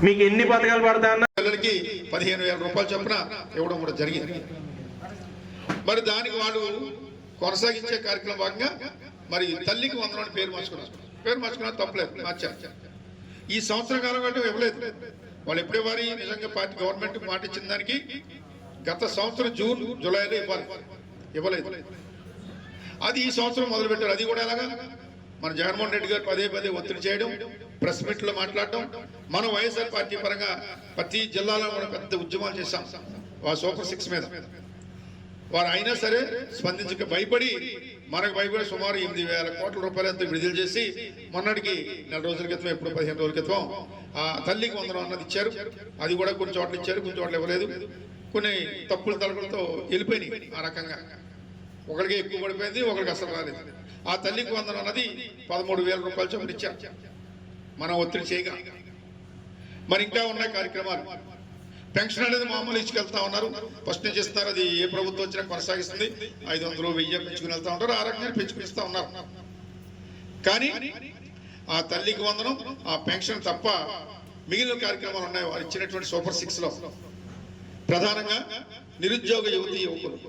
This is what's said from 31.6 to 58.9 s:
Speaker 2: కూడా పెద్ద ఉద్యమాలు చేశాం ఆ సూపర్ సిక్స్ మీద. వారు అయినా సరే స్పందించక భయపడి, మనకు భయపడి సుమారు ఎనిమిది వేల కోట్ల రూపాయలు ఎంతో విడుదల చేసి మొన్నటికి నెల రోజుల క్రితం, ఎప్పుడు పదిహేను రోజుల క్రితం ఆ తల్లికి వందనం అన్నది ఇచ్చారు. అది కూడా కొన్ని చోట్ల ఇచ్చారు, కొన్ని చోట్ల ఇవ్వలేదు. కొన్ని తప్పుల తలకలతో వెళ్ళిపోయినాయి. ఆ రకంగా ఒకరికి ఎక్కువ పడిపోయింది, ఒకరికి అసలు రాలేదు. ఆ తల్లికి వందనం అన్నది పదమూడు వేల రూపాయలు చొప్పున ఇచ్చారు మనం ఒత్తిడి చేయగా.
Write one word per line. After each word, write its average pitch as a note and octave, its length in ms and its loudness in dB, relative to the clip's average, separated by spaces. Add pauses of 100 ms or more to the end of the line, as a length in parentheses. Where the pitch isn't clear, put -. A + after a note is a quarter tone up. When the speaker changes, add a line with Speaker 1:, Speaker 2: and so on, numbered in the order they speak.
Speaker 2:
కూడా G3 180 -2
పెద్ద G3 180 -4 (120)
ఉద్యమాలు F#3+ 360 -2
చేశాం E3+ 240 -2 (680)
ఆ D#3 120 6
సూపర్ F#3+ 280 0
సిక్స్ F3+ 240 -4
మీద. D#3+ 120 0 (1300)
వారు F3 200 6
అయినా G#3+ 200 2 (100)
సరే A3 160 6 (380)
స్పందించక F#3 560 -2
భయపడి, A#3 360 4 (640)
మనకు F#3+ 240 2
భయపడి G3+ 320 2
సుమారు G3 320 0
ఎనిమిది F3 300 0
వేల E3+ 160 2 (100)
కోట్ల F#3+ 300 -2
రూపాయలు F#3 240 2
ఎంతో F#3 200 0
విడుదల E3+ 300 2
చేసి F#3 220 2 (500)
మొన్నటికి G3 400 2 (380)
నెల D#3 160 -2
రోజుల E3+ 240 -2
క్రితం, F3 240 -2
ఎప్పుడు E3 220 -4
పదిహేను D3+ 260 0
రోజుల D3+ 160 2
క్రితం F#3 220 2 (600)
ఆ - 20 2 (240)
తల్లికి A3 320 2
వందనం F#3 260 -2
అన్నది F3 220 -6
ఇచ్చారు. G#3 240 2 (520)
అది E3 180 4
కూడా G3 180 4
కొన్ని F#3 200 0
చోట్ల F3 220 0
ఇచ్చారు, F#3+ 240 2
కొన్ని F#3 160 -4
చోట్ల E3+ 200 0
ఇవ్వలేదు. F3+ 260 2 (680)
కొన్ని G#3 180 4 (380)
తప్పుల F#3+ 320 2
తలకలతో G3 380 0 (300)
వెళ్ళిపోయినాయి. F#3 400 2 (260)
ఆ D#3+ 100 -4
రకంగా D#3+ 300 -6 (920)
ఒకరికి F#3+ 300 2
ఎక్కువ F#3+ 220 -2
పడిపోయింది, G3 380 -2 (100)
ఒకరికి F#3+ 240 0
అసలు E3+ 220 -4
రాలేదు. D3+ 220 -4 (520)
ఆ - 20 4 (100)
తల్లికి A3+ 320 0
వందనం G3+ 280 -2
అన్నది A3 220 0 (440)
పదమూడు F#3 400 2
వేల F#3 180 4
రూపాయలు F#3 240 0
చొప్పున A3 240 -4
ఇచ్చారు - 400 -6 (840)
మనం E3 200 0
ఒత్తిడి E3+ 300 0
చేయగా. F3+ 240 0 (1400)